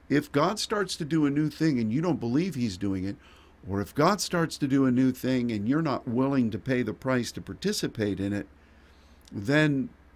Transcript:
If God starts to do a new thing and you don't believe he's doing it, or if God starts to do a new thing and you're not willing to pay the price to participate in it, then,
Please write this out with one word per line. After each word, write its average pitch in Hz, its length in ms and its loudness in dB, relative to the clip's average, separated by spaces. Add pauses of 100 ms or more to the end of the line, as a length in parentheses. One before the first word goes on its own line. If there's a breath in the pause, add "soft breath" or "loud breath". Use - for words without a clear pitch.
If 147 240 0
God 175 260 2
starts 202 380 -2
to 175 80 -6
do 147 220 2
a 135 40 4
new 147 200 0
thing 151 280 0
and 110 140 0
you 143 80 0
don't 165 180 0
believe 135 360 0
he's 113 240 -4
doing 95 260 -2
it, 101 120 -6 (520 soft breath)
or 98 120 -2
if - 140 -8
God 175 260 4
starts 165 380 -2
to 147 80 -2
do 135 200 4
a 127 40 4
new 127 220 4
thing 123 400 -2
and 104 160 -2
you're 151 140 2
not 135 260 -2
willing 127 420 2
to - 80 -6
pay 123 240 -2
the 107 100 -2
price 123 400 -2
to - 80 -10
participate 104 760 -4
in 98 140 -2
it, 104 160 -4 (840 soft breath)
then, 139 580 2 (280)